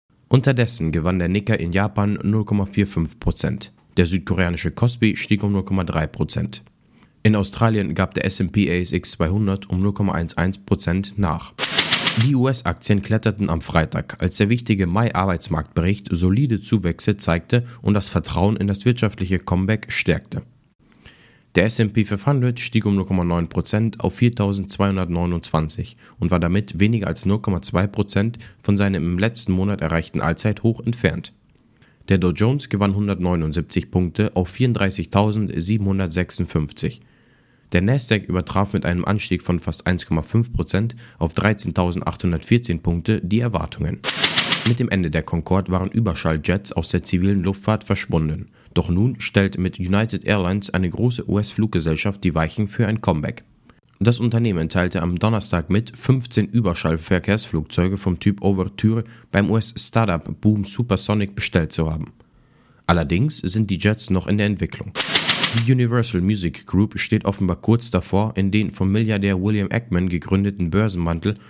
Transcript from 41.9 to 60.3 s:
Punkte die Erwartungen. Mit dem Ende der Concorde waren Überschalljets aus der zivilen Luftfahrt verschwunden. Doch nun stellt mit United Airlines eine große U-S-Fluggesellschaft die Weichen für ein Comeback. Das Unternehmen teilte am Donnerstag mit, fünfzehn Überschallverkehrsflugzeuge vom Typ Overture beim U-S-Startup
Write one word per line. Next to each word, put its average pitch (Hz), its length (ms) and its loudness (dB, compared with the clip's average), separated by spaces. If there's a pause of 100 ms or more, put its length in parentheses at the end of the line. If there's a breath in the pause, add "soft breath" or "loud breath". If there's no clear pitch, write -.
Punkte 85 380 0
die 95 200 0
Erwartungen. 85 600 -4 (640)
Mit 120 140 2
dem 120 80 0
Ende 90 220 0
der 78 120 0
Concorde 90 500 0
waren 92 180 0
Überschalljets 87 800 0
aus 82 160 -2
der 87 140 0
zivilen 95 400 2
Luftfahrt 98 420 0
verschwunden. 80 640 -2 (260 soft breath)
Doch 85 140 2
nun 101 320 0
stellt 98 380 0
mit 90 200 -2
United 98 460 0
Airlines 98 460 0
eine 92 180 0
große 120 400 -2
U-S-Fluggesellschaft 98 960 0
die 87 100 2
Weichen 82 340 0
für 113 180 0
ein 110 140 -2
Comeback. 78 440 -2 (560 soft breath)
Das 90 200 2
Unternehmen 110 480 2
teilte 90 340 0
am 87 160 0
Donnerstag 98 500 0
mit, 104 280 0
fünfzehn 123 500 2
Überschallverkehrsflugzeuge 90 1500 0
vom 90 220 -2
Typ 101 220 0
Overture 101 640 0 (280 loud breath)
beim 98 180 2
U-S-Startup 107 920 0